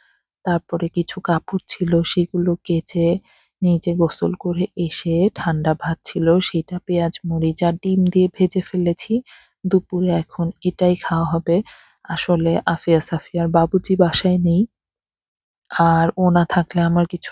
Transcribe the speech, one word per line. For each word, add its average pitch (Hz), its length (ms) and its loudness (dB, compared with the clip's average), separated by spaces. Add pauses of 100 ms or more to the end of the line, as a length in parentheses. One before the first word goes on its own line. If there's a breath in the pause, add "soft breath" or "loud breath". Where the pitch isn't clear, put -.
(460 soft breath)
তারপরে 170 440 -4
কিছু - 320 -6
কাপড় 175 460 -4
ছিল 170 240 -4 (120)
সেগুলো 175 480 -2 (120)
কেচে 170 440 -2 (540 soft breath)
নিজে 175 340 2
গোসল 175 420 0
করে 175 280 -4 (120)
এসে 165 380 -4 (200)
ঠান্ডা 156 380 -2
ভাত 160 320 -6
ছিল 165 220 -2 (140)
সেটা 180 380 -4
পেঁয়াজ 170 340 -2 (120)
মরিচ 160 380 -2
আর 170 140 2
ডিম 190 300 0
দিয়ে 185 260 4
ভেজে 180 280 0
ফেলেছি। 175 520 -2 (520 soft breath)
দুপুরে 180 480 0
এখন 170 340 -2 (140)
এটাই 180 400 0
খাওয়া 165 260 -2
হবে। 165 280 0 (500 loud breath)
আসলে 165 460 0 (140)
আফিয়া 165 360 2
সাফিয়ার 170 480 -4
বাবুজি 170 460 0
বাসায় 180 440 2
নেই, 175 220 2 (1300)
আর 165 180 4 (100)
ও 185 120 0
না 175 160 4
থাকলে 175 360 -2
আমার 170 260 2
কিছু - 240 -10